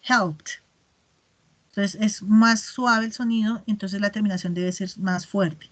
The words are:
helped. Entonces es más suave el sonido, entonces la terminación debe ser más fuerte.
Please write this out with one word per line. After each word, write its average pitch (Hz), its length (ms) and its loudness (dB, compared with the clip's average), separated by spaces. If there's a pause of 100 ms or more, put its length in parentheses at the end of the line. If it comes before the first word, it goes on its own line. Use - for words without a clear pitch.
helped. 185 600 -2 (1040)
Entonces 202 320 -4
es 214 220 0
más 220 380 6
suave 226 460 0
el 226 60 -6
sonido, 226 540 0
entonces 202 340 -2
la 202 100 0
terminación 190 440 -2
debe 180 180 -2
ser 185 160 -6 (100)
más 180 280 -2
fuerte. 175 460 -2